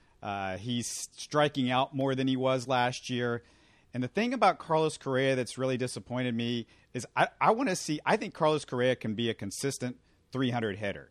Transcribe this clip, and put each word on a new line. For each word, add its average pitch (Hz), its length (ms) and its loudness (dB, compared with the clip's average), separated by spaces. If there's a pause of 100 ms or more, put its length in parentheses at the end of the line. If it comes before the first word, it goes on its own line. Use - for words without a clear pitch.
(240)
Uh, 98 340 -4
he's 120 600 -6
striking 143 540 0
out 131 240 0
more 135 180 0
than 131 140 0
he 131 100 2
was 131 300 0
last 127 420 0
year. 120 320 -2 (500)
And 127 120 -4
the 127 40 -4
thing 240 280 0
about 208 240 4
Carlos 160 360 2
Correa 135 400 2
that's 123 220 -4
really 131 200 0
disappointed 123 580 -4
me 117 320 -2 (260)
is 117 220 -6
I, 156 140 4 (120)
I - 80 6
wanna 226 260 2
see, 151 300 -4
I 185 120 4
think - 180 -6
Carlos 156 280 2
Correa 127 320 2
can 110 200 -4
be 117 160 0
a - 20 -2
consistent 123 640 -6 (340)
three 127 200 0
hundred 110 260 -2
hitter. 98 340 -6